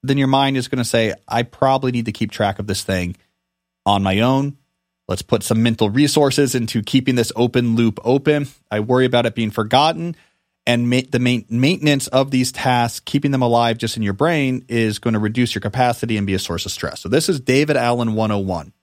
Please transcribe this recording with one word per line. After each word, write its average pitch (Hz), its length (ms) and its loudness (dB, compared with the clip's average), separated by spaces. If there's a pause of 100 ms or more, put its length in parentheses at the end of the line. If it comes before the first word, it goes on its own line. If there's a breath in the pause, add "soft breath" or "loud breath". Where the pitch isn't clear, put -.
then 139 160 0
your 135 100 2
mind 135 280 2
is 127 120 -2
gonna 127 160 -2
say, 113 300 0 (120)
"I 120 180 -2
probably 131 480 0
need 120 140 -2
to 107 60 -6
keep 104 180 -4
track 101 280 -2
of 101 80 -8
this 98 160 -4
thing 90 340 -4 (720)
on 101 160 2
my 98 180 2
own. 135 380 0 (500)
Let's 87 140 -4
put 107 200 -2
some 113 200 0
mental 110 280 2
resources 139 640 2
into 117 280 -2
keeping 131 320 0
this 120 220 0
open 120 380 2
loop 113 300 2
open. 139 440 2 (220)
I 107 100 -2
worry 127 260 2
about 120 200 2
it 110 80 -2
being 113 160 -2
forgotten." 156 640 0 (500 soft breath)
And 120 240 0
ma-, 127 120 2 (100)
the 123 80 0
main, 123 320 0
maintenance 139 560 0
of 135 240 0
these 127 220 0
tasks, 120 480 0
keeping 147 320 -2
them 131 100 0
alive 117 360 2
just - 180 -6
in 113 80 -4
your 101 80 0
brain, 135 560 -2
is 113 320 -2
gonna 113 180 0
reduce 110 380 -2
your 101 40 -4
capacity 117 560 -2
and 101 80 -2
be 95 100 -2
a 92 40 -2
source - 260 -6
of - 60 -10
stress. - 300 -8
So - 80 -12
this 147 200 0
is 156 120 -2
David 139 360 2
Allen 120 380 0
one 110 160 -2
oh 104 80 0
one. 90 340 -6 (100)